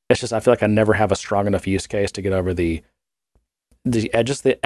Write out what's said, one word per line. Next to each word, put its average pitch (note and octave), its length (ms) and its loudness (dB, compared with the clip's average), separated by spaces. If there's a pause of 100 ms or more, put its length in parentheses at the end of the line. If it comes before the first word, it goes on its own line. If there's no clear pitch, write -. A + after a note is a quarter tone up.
(100)
It's - 80 4
just, A#2+ 140 -8
I A2 80 -2
feel B2+ 100 4
like A2+ 140 4
I - 20 4
never G#2+ 280 4
have G2+ 180 2
a F#2+ 40 2
strong G2+ 300 -2
enough G2 220 -2
use F#2+ 180 -2
case G2+ 240 -2
to G2+ 120 -10
get F#2+ 100 -2
over F#2 200 0
the, E2+ 300 -2 (1000)
the, A2+ 280 -2
uh, A#2 120 0
just C#3 180 -4
the - 240 2